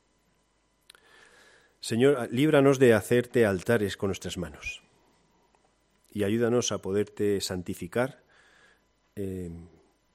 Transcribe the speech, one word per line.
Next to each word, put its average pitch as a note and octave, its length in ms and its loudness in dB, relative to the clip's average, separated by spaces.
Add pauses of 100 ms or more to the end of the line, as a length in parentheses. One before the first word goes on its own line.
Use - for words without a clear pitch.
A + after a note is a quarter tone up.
(1800)
Señor, B2+ 520 2
líbranos C#3 460 4
de B2 160 8
hacerte A#2+ 500 2
altares G2+ 520 0
con G2+ 120 -4
nuestras F#2 300 -8
manos - 440 -12 (1300)
y G2+ 140 -4
ayúdanos A#2 480 0
a G2 60 -6
poderte G2+ 640 -4
santificar, F#2+ 840 -6 (920)
eh, F#2 340 -10 (640)